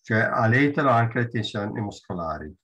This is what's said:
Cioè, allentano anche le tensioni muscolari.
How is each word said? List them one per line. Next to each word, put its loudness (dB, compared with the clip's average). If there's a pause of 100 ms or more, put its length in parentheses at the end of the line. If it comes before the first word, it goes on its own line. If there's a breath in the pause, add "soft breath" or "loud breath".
Cioè, 0
allentano 2
anche 2
le -2
tensioni -6
muscolari. -8 (120)